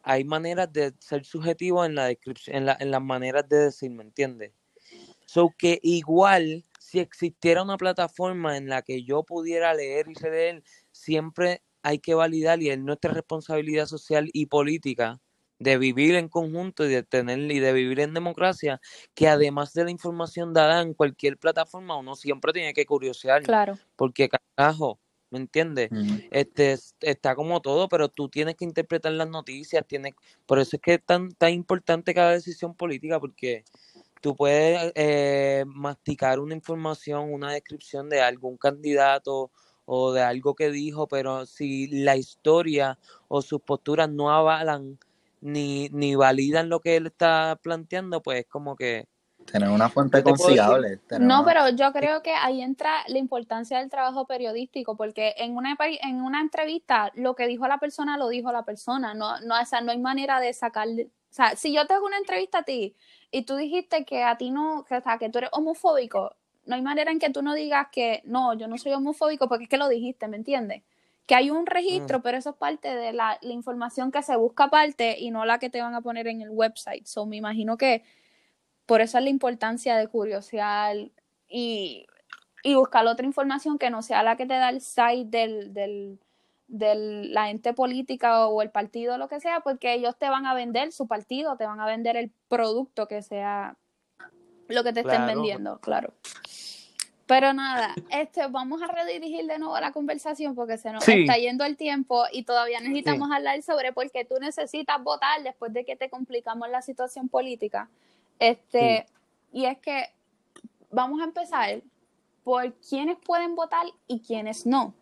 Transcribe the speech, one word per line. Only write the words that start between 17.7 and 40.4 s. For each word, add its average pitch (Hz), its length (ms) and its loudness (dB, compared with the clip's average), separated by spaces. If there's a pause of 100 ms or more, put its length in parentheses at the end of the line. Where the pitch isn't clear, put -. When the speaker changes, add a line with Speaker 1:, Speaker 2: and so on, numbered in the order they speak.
Speaker 1:
vivir 131 260 2
en 151 140 0
democracia, 170 680 -2 (360)
que 156 120 6
además 143 460 4
de 170 100 2
la 175 80 0
información 170 600 -6
dada 160 280 6
en 165 120 -4
cualquier 143 440 0
plataforma, 160 600 -2
uno 135 180 -12
siempre 143 380 -4
tiene 160 200 -4
que 147 120 2
curiosear, 135 580 2
Speaker 2:
Claro. 208 340 2 (200)
Speaker 1:
porque 131 320 2
carajo, 143 680 0 (320)
¿me 127 80 -8
entiendes? 131 520 0
Speaker 3:
Ujú. 104 300 -2 (100)
Speaker 1:
Este, 139 420 4
es-, - 280 -8
está 143 340 0
como 160 260 -2
todo, 165 280 2
pero 151 180 4
tú 143 220 -6
tienes 156 260 -4
que - 100 -8
interpretar 160 480 -2
las 160 140 -2
noticias, 151 600 -4
tienes, 139 260 -8 (320)
por 135 140 4
eso 135 180 0
es - 40 -10
que 170 120 4
es 170 100 2
tan, 180 300 0
tan 170 180 4
importante 175 640 -2
cada 175 200 6
decisión 175 420 -6
política, 156 440 -4
porque 123 460 -8 (560)
tú 143 140 -2
puedes, 156 580 4
eh, 139 720 2
masticar 139 720 -2
una 151 140 -6
información, 151 800 -6
una 143 180 -8
descripción 147 580 -10
de 143 120 2
algún 127 360 0
candidato 139 920 2 (360)
o 127 280 2
de 127 80 2
algo 131 320 0